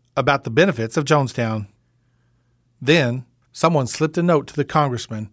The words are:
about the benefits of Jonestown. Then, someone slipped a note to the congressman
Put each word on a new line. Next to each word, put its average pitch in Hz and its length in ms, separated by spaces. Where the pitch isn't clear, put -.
about 139 280
the 127 60
benefits 117 460
of 156 80
Jonestown. 117 640
Then, 131 460
someone 160 340
slipped 156 300
a 175 60
note 170 240
to - 100
the 147 80
congressman 120 680